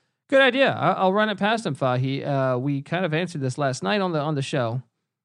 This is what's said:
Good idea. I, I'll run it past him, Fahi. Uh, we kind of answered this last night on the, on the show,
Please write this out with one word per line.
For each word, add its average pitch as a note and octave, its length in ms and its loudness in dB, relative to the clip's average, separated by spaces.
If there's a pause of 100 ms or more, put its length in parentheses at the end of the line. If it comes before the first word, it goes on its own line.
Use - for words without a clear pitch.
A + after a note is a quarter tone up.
(300)
Good C4+ 120 6
idea. C4 300 4
I, B2+ 200 2
I'll F#3+ 220 2
run G#3+ 160 2
it G3+ 100 -4
past A3 260 0
him, C#3+ 100 -4
Fahi. C3 480 -2
Uh, C3 360 0
we C#3 240 -2
kind F3 200 -4
of E3 120 -2
answered F3 260 -2
this B2+ 160 -2
last C3+ 240 0
night G3 200 0
on F#3 100 0
the, D#3 80 0
on D3+ 160 0
the C3+ 80 0
show, B2+ 400 -2 (420)